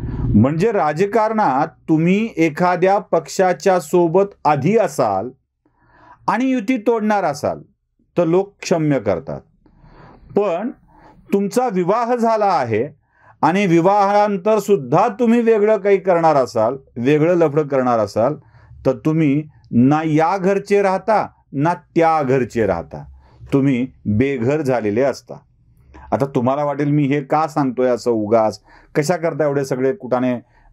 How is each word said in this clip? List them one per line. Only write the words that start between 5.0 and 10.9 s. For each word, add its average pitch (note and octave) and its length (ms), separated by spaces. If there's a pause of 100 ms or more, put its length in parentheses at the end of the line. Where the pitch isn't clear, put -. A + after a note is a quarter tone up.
आणि A#3 220
युती B3+ 260
तोडणार G#3+ 480
असाल G#2 360 (580)
तर F3 60
लोक F#3 380
क्षम्य D3+ 360
करतात, D#2+ 420 (1000)
पण G3+ 320 (600)